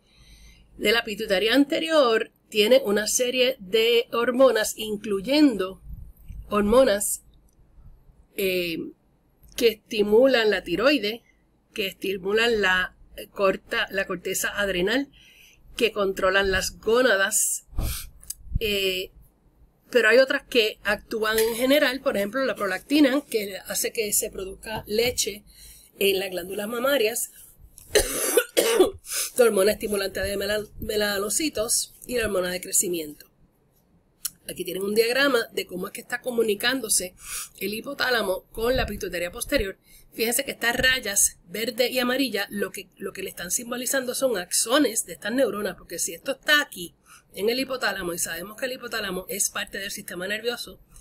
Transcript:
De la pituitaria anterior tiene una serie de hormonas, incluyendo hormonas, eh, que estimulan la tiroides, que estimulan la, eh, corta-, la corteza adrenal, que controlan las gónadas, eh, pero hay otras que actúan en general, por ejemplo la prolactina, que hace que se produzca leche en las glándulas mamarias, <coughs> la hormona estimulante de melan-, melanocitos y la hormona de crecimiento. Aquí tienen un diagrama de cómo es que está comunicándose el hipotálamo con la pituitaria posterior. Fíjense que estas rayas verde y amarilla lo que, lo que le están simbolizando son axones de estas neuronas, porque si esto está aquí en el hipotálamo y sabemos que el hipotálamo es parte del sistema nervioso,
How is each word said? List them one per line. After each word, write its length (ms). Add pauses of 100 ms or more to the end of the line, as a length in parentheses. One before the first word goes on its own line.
(800)
De 140
la 120
pituitaria 500
anterior 760 (180)
tiene 380
una 200
serie 520
de 540
hormonas, 640
incluyendo 1080 (640)
hormonas, 760 (1120)
eh, 420 (800)
que 120
estimulan 800
la 140
tiroides, 560 (540)
que 120
estimulan 720
la, 360 (200)
eh, 120
corta-, 640
la 160
corteza 520
adrenal, 500 (680)
que 160
controlan 580
las 280
gónadas, 880 (920)
eh, 540 (800)
pero 180
hay 100
otras 300
que 340
actúan 560
en 180
general, 440
por 160
ejemplo 280
la 120
prolactina, 760
que 360
hace 260
que 200
se 180
produzca 560
leche 580 (540)
en 200
las 120
glándulas 380
mamarias, 640 (600)
<coughs> 1400
la 80
hormona 280
estimulante 480
de 160
melan-, 320 (120)
melanocitos 1120 (140)
y 80
la 80
hormona 260
de 100
crecimiento. 640 (1200)
Aquí 160
tienen 180
un 120
diagrama 580
de 140
cómo 200
es 60
que 80
está 200
comunicándose 920 (460)
el 120
hipotálamo 760
con 260
la 80
pituitaria 460
posterior. 480 (340)
Fíjense 320
que 60
estas 240
rayas 720
verde 420
y 120
amarilla 500
lo 220
que, 240
lo 160
que 100
le 80
están 220
simbolizando 600
son 240
axones 680
de 60
estas 200
neuronas, 440
porque 240
si 140
esto 180
está 280
aquí 340 (380)
en 160
el 120
hipotálamo 520
y 60
sabemos 380
que 100
el 60
hipotálamo 560
es 220
parte 280
del 140
sistema 340
nervioso, 540 (200)